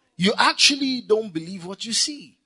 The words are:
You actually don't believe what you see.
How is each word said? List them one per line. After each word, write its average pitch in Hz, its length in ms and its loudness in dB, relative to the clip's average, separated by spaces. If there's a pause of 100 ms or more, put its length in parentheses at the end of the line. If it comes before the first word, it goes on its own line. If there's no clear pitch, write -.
(180)
You 185 220 2
actually 277 640 2
don't 214 320 0
believe 170 320 -10
what 196 200 -12
you 226 80 -8
see. 247 540 -4